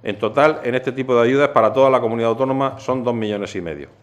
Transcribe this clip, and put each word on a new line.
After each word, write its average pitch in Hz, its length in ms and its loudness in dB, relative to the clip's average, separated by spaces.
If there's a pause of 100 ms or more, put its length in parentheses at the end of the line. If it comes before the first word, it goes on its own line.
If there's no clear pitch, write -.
En 101 140 -6
total, 143 460 2
en 120 120 -2
este 127 180 -4
tipo 127 220 -2
de 117 120 6
ayudas 139 220 2
para 110 240 4
toda 135 160 4
la 127 100 2
comunidad 117 300 -2
autónoma 131 500 -2
son 131 240 -4
dos 120 100 -2
millones 104 420 -6
y 92 60 -6
medio. 76 280 -10 (140)